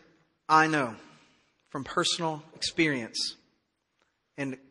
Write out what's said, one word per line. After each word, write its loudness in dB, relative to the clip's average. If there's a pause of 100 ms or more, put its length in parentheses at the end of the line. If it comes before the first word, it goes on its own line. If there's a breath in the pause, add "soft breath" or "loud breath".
(480)
I 8
know 0 (760 soft breath)
from -8
personal -2 (100)
experience -2 (1000)
and -8 (140)